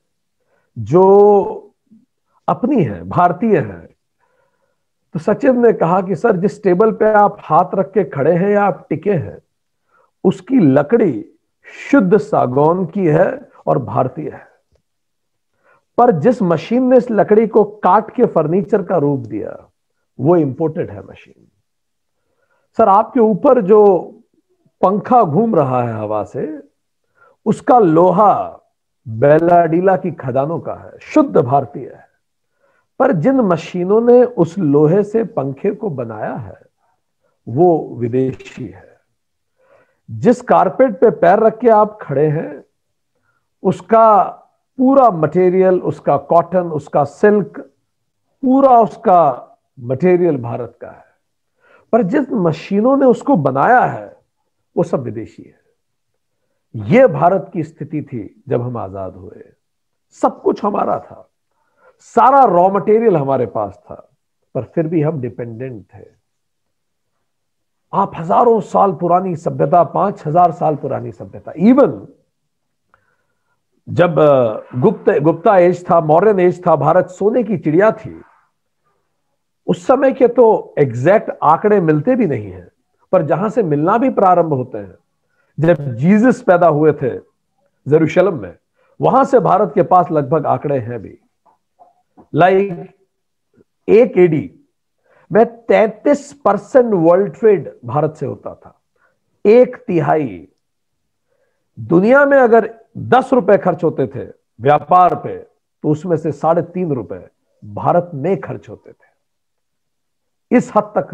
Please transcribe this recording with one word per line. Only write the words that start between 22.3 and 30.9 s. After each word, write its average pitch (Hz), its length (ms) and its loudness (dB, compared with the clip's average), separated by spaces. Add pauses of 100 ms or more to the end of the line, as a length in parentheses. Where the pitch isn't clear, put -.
सर, 220 100 4
आपके 220 320 2
ऊपर 220 420 2
जो 202 340 4 (840)
पंखा 214 420 2
घूम 190 320 0
रहा 127 260 0
है 117 120 -6
हवा 107 300 -6
से, 277 360 -10 (840)
उसका 226 340 0
लोहा 170 840 2 (480)
बेलाडीला 165 880 2
की 185 140 -6
खदानों 139 500 -6
का 104 140 -12
है, 95 260 -20